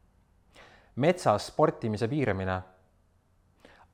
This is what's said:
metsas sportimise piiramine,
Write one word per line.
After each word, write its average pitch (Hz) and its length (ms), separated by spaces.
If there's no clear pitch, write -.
metsas 135 560
sportimise 120 560
piiramine, 95 540